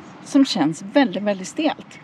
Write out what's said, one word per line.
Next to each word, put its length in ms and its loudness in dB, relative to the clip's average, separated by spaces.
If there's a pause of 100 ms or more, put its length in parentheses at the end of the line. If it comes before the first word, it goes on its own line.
(240)
som 220 4
känns 380 -2 (100)
väldigt, 300 2
väldigt 240 -4
stelt. 560 -6